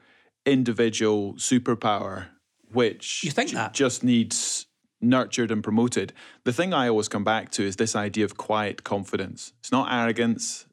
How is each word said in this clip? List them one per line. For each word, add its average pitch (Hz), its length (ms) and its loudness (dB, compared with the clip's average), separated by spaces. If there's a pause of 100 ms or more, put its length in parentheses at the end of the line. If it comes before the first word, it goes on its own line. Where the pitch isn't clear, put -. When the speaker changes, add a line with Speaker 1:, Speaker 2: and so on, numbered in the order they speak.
(560)
Speaker 1:
individual 110 800 2
superpower 104 920 0 (460)
which 113 520 0
Speaker 2:
You 160 60 -2
think 240 200 -2
Speaker 1:
ju-, 123 60 -6
Speaker 2:
that? 113 180 -4
Speaker 1:
just 131 300 0
needs - 640 0 (340)
nurtured 120 500 2
and 107 140 -2
promoted. 113 480 0 (320)
The 123 80 0
thing 180 200 0
I 135 160 2
always 107 200 2
come 104 160 -4
back 107 280 0
to 104 120 -2
is 98 120 -4
this 113 200 0
idea 104 280 -2
of 98 120 -4
quiet 107 480 -4
confidence. 98 760 -6
It's - 120 -10
not 127 200 2
arrogance. 117 800 0